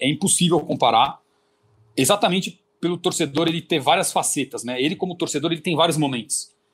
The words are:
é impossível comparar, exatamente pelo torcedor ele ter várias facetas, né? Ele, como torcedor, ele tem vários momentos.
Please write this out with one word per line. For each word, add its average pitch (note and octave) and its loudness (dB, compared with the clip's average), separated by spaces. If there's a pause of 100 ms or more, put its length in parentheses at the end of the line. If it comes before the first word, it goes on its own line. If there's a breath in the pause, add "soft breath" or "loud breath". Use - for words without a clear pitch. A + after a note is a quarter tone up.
é C3 0
impossível F3 2
comparar, C3 2 (760)
exatamente F#3 0 (200)
pelo E3+ -2
torcedor D#3 -2
ele E3 -2
ter E3 -2
várias D#3+ 2
facetas, C3 -4
né? B2+ -4
Ele, D3 0
como F3+ -6
torcedor, E3 -4
ele E3 -4
tem E3+ -2
vários D#3+ 2
momentos. C3 -4 (240)